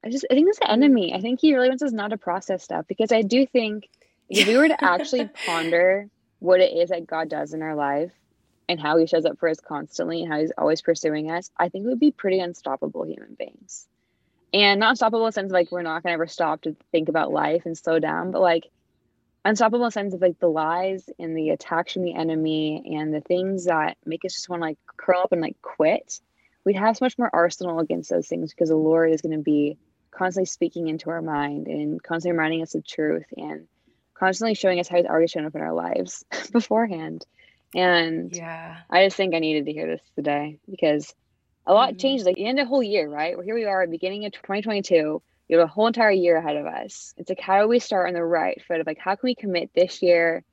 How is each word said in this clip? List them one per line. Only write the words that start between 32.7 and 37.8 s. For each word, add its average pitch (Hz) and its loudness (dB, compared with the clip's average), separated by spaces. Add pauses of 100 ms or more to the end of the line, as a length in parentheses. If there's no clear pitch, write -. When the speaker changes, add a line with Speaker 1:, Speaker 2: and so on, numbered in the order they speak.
Speaker 1:
of 156 -6
truth 156 -2 (120)
and 156 -12 (480)
constantly 196 0
showing 185 2
us 175 -4
how 175 0
he's 175 4
already 165 2
shown 156 -6
up 156 -10
in 156 -8
our 160 -4
lives 175 -4
<laughs> - -10
beforehand. 185 -2 (500)
And 170 2